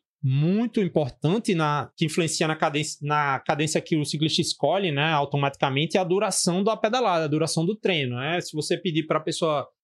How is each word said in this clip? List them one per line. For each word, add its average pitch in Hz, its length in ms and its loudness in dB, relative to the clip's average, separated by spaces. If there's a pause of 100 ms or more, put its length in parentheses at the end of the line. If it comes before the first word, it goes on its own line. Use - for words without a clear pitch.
(240)
muito 185 580 2
importante 165 720 0
na, 147 420 0
que 170 100 0
influencia 160 420 0
na 156 80 0
cadência, 151 460 -2
na 147 380 0
cadência 156 420 0
que - 140 -2
o 147 100 0
ciclista 156 360 0
escolhe, 170 500 0
né, 147 200 0
automaticamente, 143 840 0
é - 20 4
a 185 40 2
duração 185 600 0
da 220 120 2
pedalada, 214 500 0
a - 20 -2
duração 156 360 0
do 208 120 0
treino, 143 400 0
né? 151 260 -2
Se - 120 -12
você 151 220 -2
pedir 160 280 -2
pra 156 160 0
pessoa, 156 480 -2 (160)